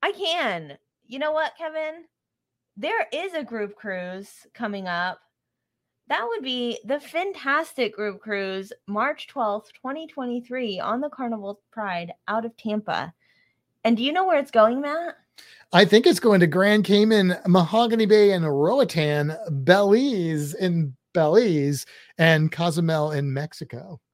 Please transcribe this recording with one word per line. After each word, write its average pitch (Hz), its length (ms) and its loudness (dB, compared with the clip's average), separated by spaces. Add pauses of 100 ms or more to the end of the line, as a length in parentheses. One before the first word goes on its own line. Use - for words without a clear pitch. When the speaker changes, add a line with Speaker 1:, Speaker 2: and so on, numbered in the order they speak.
Speaker 1:
I 392 100 -2
can. 269 640 -4 (280)
You 240 120 -14
know 302 140 -4
what, 311 260 -4
Kevin? 311 460 -10 (720)
There 349 360 -4
is 349 220 -8
a 302 100 -6
group 208 320 -8
cruise 185 800 -12
coming 202 340 -8
up. 180 320 -4 (880)
That 359 220 -4
would 466 140 -6
be 247 420 -6
the 277 160 -6
Fantastic 285 920 -4
Group 208 260 -8
Cruise, 196 520 -6 (140)
March 240 400 -4
twelfth, 214 460 -4
twenty 302 340 -10
twenty-three, 240 720 -8
on 233 200 -4
the 294 100 -6
Carnival 220 500 -10 (100)
Pride 180 420 -8 (160)
out 220 160 -4
of 233 120 -12
Tampa. 190 560 -6 (720)
And 226 120 4
do 220 60 -4
you 277 100 -2
know 370 140 0
where 339 120 2
it's 277 120 -4
going, 233 300 4
Matt? 302 360 -8 (560)
Speaker 2:
I 185 120 8
think 214 220 6
it's 349 140 4
going 202 200 4
to 175 80 6
Grand 196 360 2
Cayman, 208 520 4 (100)
Mahogany 220 600 4
Bay, 208 260 6
and 175 120 0
Roatan, 151 920 0 (280)
Belize 190 880 4
in 170 420 -2 (180)
Belize, 156 720 2 (320)
and 160 320 4
Cozumel 160 640 -2
in 143 200 -2
Mexico. 147 680 -10 (140)